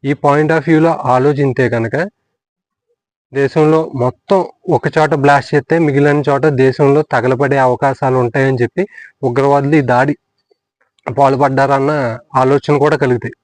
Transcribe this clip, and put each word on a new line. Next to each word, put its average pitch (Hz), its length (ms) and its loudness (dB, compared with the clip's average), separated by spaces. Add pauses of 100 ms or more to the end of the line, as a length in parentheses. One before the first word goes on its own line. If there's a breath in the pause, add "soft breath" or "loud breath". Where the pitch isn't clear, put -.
ఈ 139 80 -2
point 151 380 0
of 156 160 0
వ్యూలో 160 240 4
ఆలోచింస్తే 131 760 0
కనుక 120 400 -4 (1300)
దేశంలో 156 600 0
మొత్తం 135 500 -2 (240)
ఒక 160 300 0
చోట 156 160 2
బ్లాస్ట్ 143 400 0
చేస్తే 151 240 0
మిగిలిన 147 500 0
చోట 139 180 0
దేశంలో 139 560 2
తగలబడే 131 560 -2
అవకాశాలు 131 580 0
ఉంటాయని 131 460 -2
చెప్పి 175 240 -4 (360 loud breath)
ఉగ్రవాదులు 139 540 0
ఈ 151 40 4
దాడి 127 360 0 (1000)
పాల్పడ్డారన్న 135 1000 0 (160)
ఆలోచన 135 440 0
కూడా 151 180 0
కలుగుతాయి. 127 360 -2 (100)